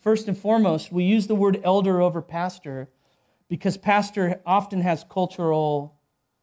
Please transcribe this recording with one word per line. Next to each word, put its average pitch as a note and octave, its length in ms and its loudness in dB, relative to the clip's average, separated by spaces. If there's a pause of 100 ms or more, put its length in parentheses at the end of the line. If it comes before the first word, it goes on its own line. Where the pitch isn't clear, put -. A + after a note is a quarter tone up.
first G#3+ 260 0
and G3 100 -4
foremost, G3+ 540 0
we F3+ 120 0
use G3+ 240 2
the G#3+ 80 0
word G3 280 2
elder F#3 380 2
over F3 200 0
pastor D3+ 680 -10 (580)
because F#3+ 300 -4
pastor G3+ 680 0
often G3 360 0
has F3 220 0
cultural D#3 960 -2 (440)